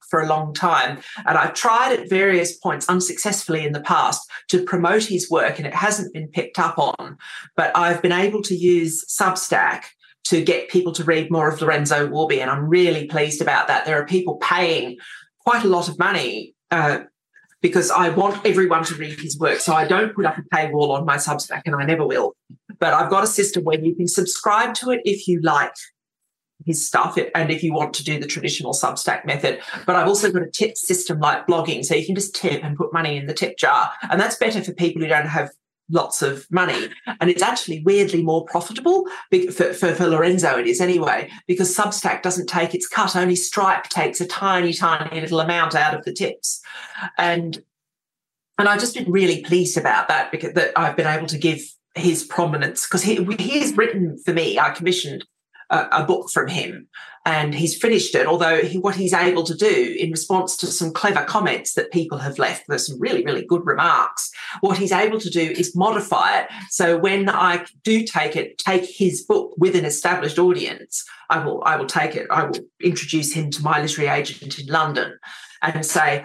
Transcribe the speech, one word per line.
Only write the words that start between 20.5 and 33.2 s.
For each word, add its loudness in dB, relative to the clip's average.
on -2
my 2
Substack, -4
and -2
I -2
never 2
will. 0
But 2
I've 2
got 4
a 0
system 0
where 2
you 0
can -2
subscribe 0
to -4
it -2
if -2
you 2
like 0
his -2
stuff, 0
it, -2
and 2
if -2
you 0
want 0
to -6
do -4
the -6
traditional -4
Substack -2
method. -2
But 2
I've 4
also 2
got 2
a -6
tip -2
system -2
like 2
blogging, 0
so 0
you 0
can 0
just -4
tip -2
and -4
put -4
money 0
in -8